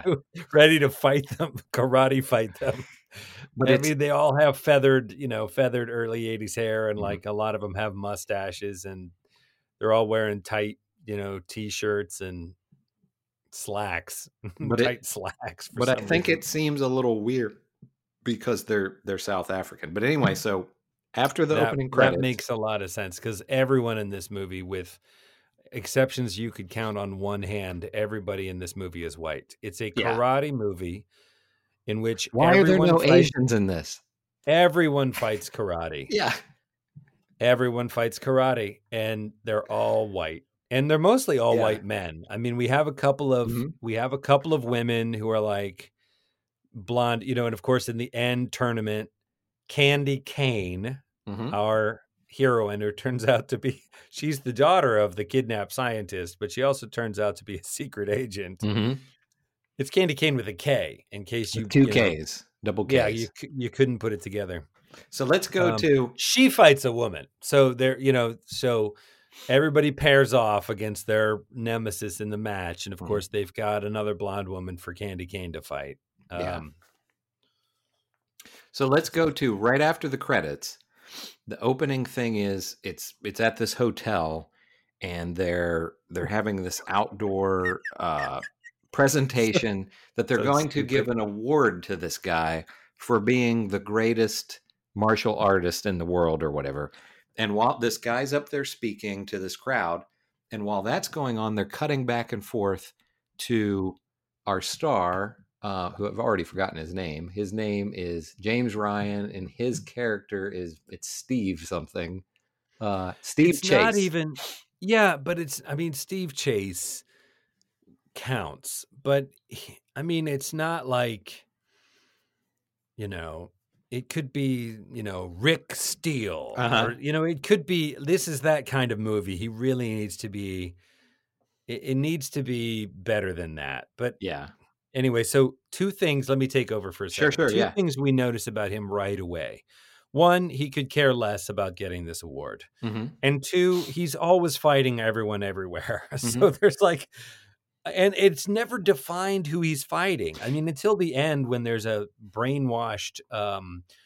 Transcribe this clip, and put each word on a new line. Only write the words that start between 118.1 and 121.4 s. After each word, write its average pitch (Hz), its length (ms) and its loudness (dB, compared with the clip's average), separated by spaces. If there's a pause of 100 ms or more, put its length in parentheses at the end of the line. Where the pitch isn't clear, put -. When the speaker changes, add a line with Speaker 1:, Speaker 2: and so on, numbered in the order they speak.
Speaker 2:
counts, 98 680 -6 (180)
but 139 260 0 (180)
he, - 300 -18 (180)
I 135 60 -6
mean, 165 260 -2
it's 139 260 -4
not 156 340 -4
like, 123 580 -4 (1500)